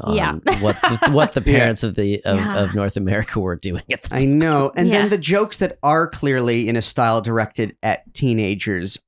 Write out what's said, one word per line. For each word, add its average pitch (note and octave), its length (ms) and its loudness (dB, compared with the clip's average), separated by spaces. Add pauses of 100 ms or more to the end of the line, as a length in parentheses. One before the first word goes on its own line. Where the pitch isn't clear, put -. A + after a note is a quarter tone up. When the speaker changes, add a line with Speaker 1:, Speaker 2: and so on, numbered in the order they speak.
Speaker 1:
on G#3 100 0
Speaker 2:
Yeah. F3 200 0 (260)
Speaker 1:
what - 200 0
the, A#2 180 0
Speaker 2:
<laughs> - 120 2
Speaker 1:
what D3 220 2
the A2+ 120 -2
Speaker 3:
Yeah. C#3+ 140 4
Speaker 1:
parents A#2 240 2
of G2 140 -4
the, G2+ 280 -2
of, G2 120 2
Speaker 2:
Yeah. G2 260 0
Speaker 1:
of F#2+ 100 -2
North G2 240 -2
America G2+ 440 -2
were F2+ 160 -2
doing F2 340 -6
at - 140 -6
the - 100 -8
Speaker 3:
I - 60 0
Speaker 1:
time. C#3 180 4
Speaker 3:
know. D3 380 2
And F3 140 2
Speaker 2:
Yeah. G#3 100 4
Speaker 3:
then G#3 100 2
the G3+ 80 0
jokes G3 380 -2
that F3+ 260 -4
are D#3+ 240 2
clearly A#2+ 640 0
in A#2 80 0
a A2+ 60 0
style A2+ 380 0
directed A2 600 -2
at - 320 -4
teenagers G2+ 840 -2 (120)